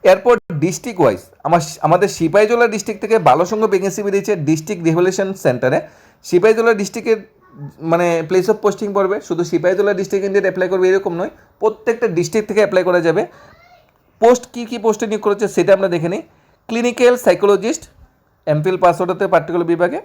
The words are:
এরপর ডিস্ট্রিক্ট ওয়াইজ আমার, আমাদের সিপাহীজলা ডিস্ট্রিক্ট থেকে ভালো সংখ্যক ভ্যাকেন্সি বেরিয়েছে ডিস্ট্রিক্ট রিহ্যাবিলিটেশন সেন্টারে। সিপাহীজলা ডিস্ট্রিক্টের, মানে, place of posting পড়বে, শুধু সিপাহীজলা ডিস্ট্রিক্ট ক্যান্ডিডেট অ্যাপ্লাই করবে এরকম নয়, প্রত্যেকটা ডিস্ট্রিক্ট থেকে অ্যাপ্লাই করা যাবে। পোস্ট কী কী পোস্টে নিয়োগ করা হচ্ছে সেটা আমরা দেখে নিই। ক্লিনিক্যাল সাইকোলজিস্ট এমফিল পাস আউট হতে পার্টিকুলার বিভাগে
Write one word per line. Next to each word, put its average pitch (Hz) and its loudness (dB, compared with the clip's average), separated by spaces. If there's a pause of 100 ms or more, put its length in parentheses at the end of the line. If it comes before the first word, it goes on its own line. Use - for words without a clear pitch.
এরপর 196 6 (300)
ডিস্ট্রিক্ট 185 -4
ওয়াইজ 110 2 (240)
আমার, 165 2 (260)
আমাদের 180 2
সিপাহীজলা 208 2
ডিস্ট্রিক্ট 214 -6
থেকে 220 2
ভালো 151 4
সংখ্যক 214 0
ভ্যাকেন্সি 196 -2
বেরিয়েছে 202 -2
ডিস্ট্রিক্ট 160 -4
রিহ্যাবিলিটেশন 180 0 (160)
সেন্টারে। 127 0 (440)
সিপাহীজলা 220 2
ডিস্ট্রিক্টের, 220 -2 (640)
মানে, 165 0
place 180 0
of 208 2
posting 202 -2
পড়বে, 196 0 (120)
শুধু 170 -2
সিপাহীজলা 180 0
ডিস্ট্রিক্ট 190 -4
ক্যান্ডিডেট 196 0
অ্যাপ্লাই 185 -2
করবে 185 0
এরকম 190 0
নয়, 208 -6 (300)
প্রত্যেকটা 226 -2 (120)
ডিস্ট্রিক্ট 190 -2
থেকে 208 0
অ্যাপ্লাই 185 0
করা 175 2
যাবে। 165 0 (960)
পোস্ট 240 4 (100)
কী 240 -10
কী 233 -8
পোস্টে 214 -2
নিয়োগ 214 -6
করা 208 2
হচ্ছে 202 -2
সেটা 190 4
আমরা 190 -2
দেখে 170 -2
নিই। 214 -4 (460)
ক্লিনিক্যাল 240 2
সাইকোলজিস্ট 202 0 (640)
এমফিল 156 0
পাস 175 2
আউট 180 -2
হতে 190 -2
পার্টিকুলার 170 0
বিভাগে 180 0